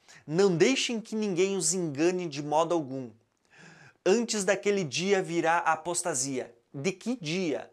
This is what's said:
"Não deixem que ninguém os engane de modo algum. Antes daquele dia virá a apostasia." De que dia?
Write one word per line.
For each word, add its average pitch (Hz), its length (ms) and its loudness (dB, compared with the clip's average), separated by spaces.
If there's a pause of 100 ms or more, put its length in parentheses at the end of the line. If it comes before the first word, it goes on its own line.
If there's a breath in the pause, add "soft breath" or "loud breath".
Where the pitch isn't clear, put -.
(260 loud breath)
"Não 175 300 4
deixem 226 460 2
que - 120 -12
ninguém 196 400 0
os 170 200 -2
engane 175 520 0
de 147 160 -8
modo 156 300 2
algum. 135 380 -4 (960 loud breath)
Antes 220 360 2
daquele 196 420 0
dia 180 380 0
virá 165 360 2
a 160 160 2
apostasia." 139 800 -4 (160)
De 147 200 -2
que 233 280 -6
dia? 156 520 -4